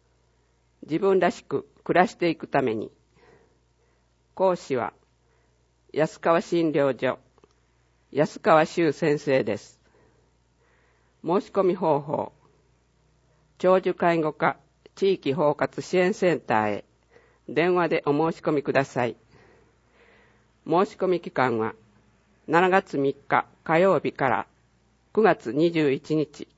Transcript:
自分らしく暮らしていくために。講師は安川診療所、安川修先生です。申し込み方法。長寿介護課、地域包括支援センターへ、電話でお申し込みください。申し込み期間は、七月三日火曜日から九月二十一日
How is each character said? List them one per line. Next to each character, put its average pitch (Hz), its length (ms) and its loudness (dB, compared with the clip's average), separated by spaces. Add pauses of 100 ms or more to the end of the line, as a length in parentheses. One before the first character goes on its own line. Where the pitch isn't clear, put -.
(840)
自 151 160 -4
分 196 200 2
ら 175 120 2
し - 140 -10
く - 240 -8 (160)
暮 165 160 2
ら 180 60 4
し - 100 -10
て 175 140 -2
い 156 60 -4
く - 100 -16
た - 160 0
め 120 120 -2
に。 104 160 -8 (1400)
講 185 220 0
師 135 200 -6
は 113 180 -6 (1000)
安 156 260 -2
川 170 220 2
診 165 320 -2
療 139 260 0
所、 - 220 -4 (880)
安 147 300 -2
川 165 260 4
修 165 260 0
先 147 280 -2
生 131 240 0
で 107 140 -4
す。 - 220 -20 (1400)
申 165 160 0
し - 100 -12
込 196 120 0
み 175 140 2
方 160 240 0
法。 - 320 -6 (1300)
長 185 220 4
寿 185 140 -2
介 170 240 2
護 156 140 -2
課、 147 260 -2 (380)
地 190 180 2
域 151 180 -4
包 147 200 0
括 143 280 -4
支 - 160 -6
援 180 160 2
セ 180 220 0
ン 131 60 -4
タ 110 240 0
ー 107 60 -2
へ、 101 140 -8 (640)
電 165 280 0
話 175 120 0
で 160 180 -2
お 147 40 0
申 156 260 0
し - 60 -20
込 165 100 -2
み 143 100 0
く 139 100 -4
だ 131 120 2
さ 123 220 -4
い。 113 100 -6 (1500)
申 170 180 2
し - 120 -8
込 190 100 -4
み 180 140 0
期 185 100 -14
間 127 280 0
は、 110 160 -4 (760)
七 170 220 4
月 190 280 0
三 139 160 -2
日 - 320 -2 (160)
火 160 160 0
曜 180 220 4
日 - 120 -6
か 139 160 -2
ら 101 180 -2 (680)
九 214 100 0
月 156 300 2
二 160 180 2
十 156 220 0
一 151 240 -4
日 - 400 -6